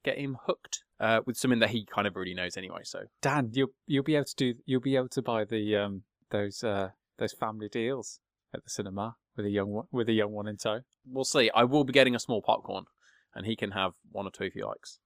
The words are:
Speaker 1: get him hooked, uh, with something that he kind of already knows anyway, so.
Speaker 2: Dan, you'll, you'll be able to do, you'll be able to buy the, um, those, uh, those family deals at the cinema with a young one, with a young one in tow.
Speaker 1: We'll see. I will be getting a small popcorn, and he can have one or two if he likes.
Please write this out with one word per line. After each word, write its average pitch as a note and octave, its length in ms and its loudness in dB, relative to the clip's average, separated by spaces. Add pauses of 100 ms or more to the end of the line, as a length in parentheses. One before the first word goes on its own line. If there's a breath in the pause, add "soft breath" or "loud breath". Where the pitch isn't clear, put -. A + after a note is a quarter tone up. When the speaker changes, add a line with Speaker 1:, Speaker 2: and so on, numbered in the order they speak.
Speaker 1:
get C#3 140 -2
him C3+ 180 -6 (100)
hooked, - 380 -6 (160)
uh, A2 260 4
with A#2+ 100 -4
something B2+ 240 2
that G#2+ 100 6
he A2 160 -4
kind G#2 200 0
of F#2 100 -2
already F#2 180 -6
knows F2+ 220 -6
anyway, F#2 280 -10
so. - 160 -10 (220)
Speaker 2:
Dan, C#3 300 0
you'll, C3 200 0 (140)
you'll C3+ 180 0
be D#3 120 0
able C#3 100 2
to - 100 -12
do, B2+ 180 0 (120)
you'll B2+ 140 2
be C3+ 160 0
able B2+ 120 0
to C3 140 -4
buy A2+ 220 0
the, G#2+ 320 0
um, G2+ 260 -2 (280)
those, G#2 340 -4
uh, G2 260 -2 (280)
those A2 140 -2
family G#2+ 360 -6
deals A#2+ 520 -4 (340)
at - 100 -10
the - 60 -20
cinema G2+ 460 -6 (200)
with G#2 100 -4
a G#2 40 0
young G2+ 200 2
one, G#2+ 200 -4
with A#2 180 0
a A2+ 40 4
young G#2+ 200 4
one G#2 160 -6
in G#2 80 -8
tow. A2 240 -4 (260)
Speaker 1:
We'll C3 180 -4
see. A#2+ 300 4
I A#2 100 8
will C#3 200 4
be B2+ 80 -2
getting B2+ 220 8
a A#2 60 -2
small A2 220 -2
popcorn, G2 420 0 (500 soft breath)
and G2 120 -10
he A2+ 100 -4
can G#2 160 -4
have G2 200 0 (180)
one G2 160 -6
or F#2 40 -6
two - 140 -8
if F#2 100 -6
he G#2+ 100 -8
likes. - 420 -12